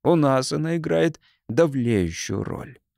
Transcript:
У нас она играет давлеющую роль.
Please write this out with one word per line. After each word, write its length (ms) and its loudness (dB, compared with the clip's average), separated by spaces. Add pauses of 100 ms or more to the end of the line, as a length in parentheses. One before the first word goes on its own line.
У 140 4
нас 360 2
она 260 -2
играет 420 0 (280)
давлеющую 960 0
роль. 360 -10 (200)